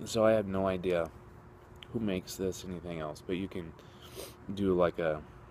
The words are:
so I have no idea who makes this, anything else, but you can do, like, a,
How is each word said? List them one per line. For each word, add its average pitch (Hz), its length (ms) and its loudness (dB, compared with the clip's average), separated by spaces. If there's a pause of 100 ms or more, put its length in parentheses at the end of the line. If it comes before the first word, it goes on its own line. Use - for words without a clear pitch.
so 107 200 4
I 110 60 10
have 107 160 4
no 95 180 2
idea 90 460 2 (800)
who 117 80 -2
makes 98 360 -2
this, 92 320 -4
anything 85 340 -6
else, 76 240 -6
but 95 100 -2
you 95 140 -2
can 82 240 -8 (800)
do, 98 180 4
like, 87 240 6
a, 78 240 2 (300)